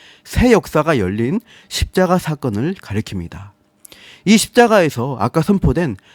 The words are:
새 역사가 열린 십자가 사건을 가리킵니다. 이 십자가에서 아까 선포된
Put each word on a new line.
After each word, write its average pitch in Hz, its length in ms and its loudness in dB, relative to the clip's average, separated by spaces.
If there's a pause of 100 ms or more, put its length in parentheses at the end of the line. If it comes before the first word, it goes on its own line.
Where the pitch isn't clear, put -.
(240)
새 - 280 2
역사가 165 460 0
열린 113 420 -2 (280)
십자가 185 500 0
사건을 143 560 -4
가리킵니다. 101 760 -10 (760)
이 208 100 6
십자가에서 175 840 2
아까 117 220 0
선포된 151 560 0 (180)